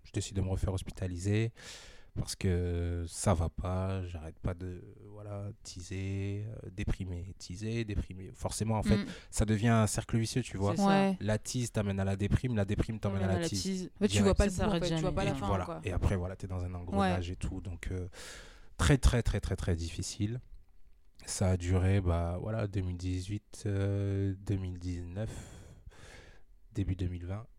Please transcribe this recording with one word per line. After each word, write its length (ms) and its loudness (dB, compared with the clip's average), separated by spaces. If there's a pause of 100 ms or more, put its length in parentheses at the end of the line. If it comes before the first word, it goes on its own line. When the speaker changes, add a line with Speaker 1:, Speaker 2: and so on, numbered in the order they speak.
Speaker 1:
Je 100 -20
décide 240 -2
de 40 2
me 80 0
refaire 240 0
hospitaliser 760 0 (640)
parce 220 -4
que 720 2
ça 240 2
va 160 2
pas, 560 -2
j'arrête 340 -10
pas 140 -4
de, 280 -8 (300)
voilà, 380 -8 (140)
teaser, 840 -4
euh, 240 -10
déprimer, 680 -4
teaser, 460 -4
déprimer. 500 -6
Forcément, 440 0
en 60 2
fait, 120 6
Speaker 2:
Mm. 100 0 (240)
Speaker 1:
ça 140 0
devient 240 4
un 200 8
cercle 300 0
vicieux, 240 2
tu 140 -8
vois. 160 2
Speaker 3:
C'est 120 4
ça. 40 8
Speaker 2:
Ouais. 320 6
Speaker 1:
La 180 2
tease 360 -2
t'amène 260 0
à 60 2
la 100 2
déprime, 400 2
la 80 2
déprime 380 0
t'emmène 220 0
à 20 2
Speaker 3:
T'emmène 80 2
Speaker 1:
la 60 2
Speaker 3:
à 40 0
la 60 0
Speaker 1:
tease. 120 0
Speaker 3:
tease. 320 -4
Speaker 2:
En 60 -20
fait, 80 4
tu 60 4
Speaker 1:
Direct. 100 6
Speaker 2:
vois 120 8
pas 100 6
le 60 2
Speaker 3:
Ça 120 -4
Speaker 2:
bout, 60 2
en 20 2
Speaker 3:
s'arrête 120 2
Speaker 2:
fait, 120 2
tu 60 0
vois 0 -
Speaker 3:
jamais. 140 0
Speaker 2:
pas 100 2
la 60 2
Speaker 1:
Et 40 -2
Speaker 2:
fin, 120 -4
Speaker 1:
voilà. 180 2
Speaker 2:
quoi. 180 -8
Speaker 1:
Et 80 -2
après, 240 4
voilà, 220 -2
t'es 100 -8
dans 160 -4
un 100 -4
engrenage 540 0
Speaker 2:
Ouais. 60 -4
Speaker 1:
et 20 -4
tout. 240 -6
Donc, 320 -8
euh, 160 -4 (680)
très, 200 6
très, 240 6
très, 200 0
très, 160 -2
très 180 2
difficile. 640 -4 (880)
Ça 220 2
a 80 4
duré, 440 4
bah, 380 2
voilà, 280 -2
deux 140 -2
mille 160 -2
dix-huit, 680 -4
euh, 680 2 (100)
deux 120 2
mille 200 -4
dix-neuf, 540 -4 (1400)
début 220 0
deux 120 -2
mille 180 -4
vingt. 200 -6 (140)